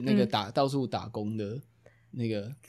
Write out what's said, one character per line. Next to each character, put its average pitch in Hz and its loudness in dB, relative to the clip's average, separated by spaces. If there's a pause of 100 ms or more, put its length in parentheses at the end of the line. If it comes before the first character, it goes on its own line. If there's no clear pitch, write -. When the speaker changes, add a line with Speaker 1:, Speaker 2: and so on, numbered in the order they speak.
Speaker 1:
那 135 6
个 - 6
打-， 104 0
Speaker 2:
嗯。 107 -8
Speaker 1:
到 139 4
处 135 0
打 101 -4
工 107 -4
的 107 -4 (520)
那 117 -2
个。 107 -2 (200)